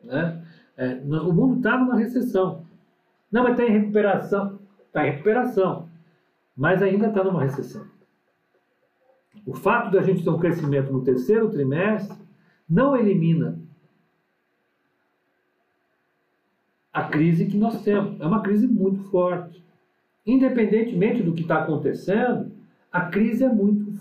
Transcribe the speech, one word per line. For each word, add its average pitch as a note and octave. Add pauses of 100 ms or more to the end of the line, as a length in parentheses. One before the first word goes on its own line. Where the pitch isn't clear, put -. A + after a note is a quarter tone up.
né? D3+ (320)
É, B2+
no-, D#3
o -
mundo B3
tá A#3+
numa B3
recessão. F#3+ (640)
Não, A#3
mas B3
tá A#3+
em A#3
recuperação. G3+ (340)
Tá D3
em D3
recuperação. G3 (680)
Mas F3
ainda G3+
tá F#3+
numa F3
recessão. - (1600)
O B2
fato G#3+
da F#3
gente F3+
ter F3
um D3+
crescimento C#3+
no B2+
terceiro G#3
trimestre E3 (500)
não C4
elimina E3 (3250)
a C#3+
crise E3
que G3
nós A3+
temos. -
É D3
uma G3+
crise G#3
muito F#3+
forte. F3+ (600)
Independentemente A#3
do E3
que E3
tá D#3
acontecendo, F3+ (400)
a E3+
crise A#3
é C4
muito G#3 (100)